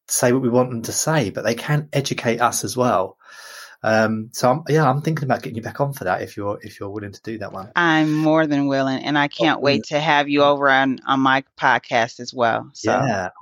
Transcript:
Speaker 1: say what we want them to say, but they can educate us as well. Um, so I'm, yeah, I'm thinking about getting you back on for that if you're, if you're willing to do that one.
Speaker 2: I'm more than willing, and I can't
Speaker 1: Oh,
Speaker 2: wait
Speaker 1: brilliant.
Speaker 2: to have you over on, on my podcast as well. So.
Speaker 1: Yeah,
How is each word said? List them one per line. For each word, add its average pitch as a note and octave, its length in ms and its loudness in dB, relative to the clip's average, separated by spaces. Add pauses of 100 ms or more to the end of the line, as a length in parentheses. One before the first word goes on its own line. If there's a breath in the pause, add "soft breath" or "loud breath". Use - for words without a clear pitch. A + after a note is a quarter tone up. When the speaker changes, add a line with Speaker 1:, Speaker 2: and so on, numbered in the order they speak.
Speaker 1:
say - 260 0
what C3+ 100 2
we A#2+ 80 0
want B2 200 2
them A#2 120 -8
to A2 100 -8
say, D3+ 380 0
but A#2+ 140 -8
they A#2 100 0
can D3 380 -4
educate B2 480 -2
us A#2+ 220 0
as G#2 140 -6
well. G#2+ 400 0 (680 loud breath)
Um, A2 520 0
so B2 160 2
I'm, D#3 180 0
yeah, D3+ 180 4
I'm C#3 140 2
thinking D#3 240 -2
about A#2+ 160 0
getting - 160 -10
you A2 60 -8
back A2+ 180 -10
on C#3 140 -2
for - 100 -10
that F2+ 160 -2
if - 160 -10
you're, G#2 240 -6
if - 180 -18
you're G2+ 120 -10
willing G2+ 220 -10
to - 100 -20
do A2 160 -10
that G2 160 -10
one. F#2+ 200 -12
Speaker 2:
I'm D#3 380 2
more D#3 340 2
than C#3 200 0
willing, C3+ 380 -2
and D3 120 -2
I C#3+ 120 2
can't D#3 280 0
Speaker 1:
Oh, - 60 -6
Speaker 2:
wait C3+ 220 2
Speaker 1:
brilliant. - 20 -14
Speaker 2:
to D3+ 140 -2
have D3 280 2
you C#3+ 140 4
over C#3+ 260 4
on, C3+ 380 2
on C3+ 140 2
my C3+ 240 2 (140)
podcast A#2+ 600 0
as B2 140 -12
well. A#2 400 0
So. - 180 -2
Speaker 1:
Yeah, G2 380 0 (120)